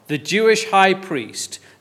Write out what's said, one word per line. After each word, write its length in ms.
the 100
Jewish 500
high 280
priest, 640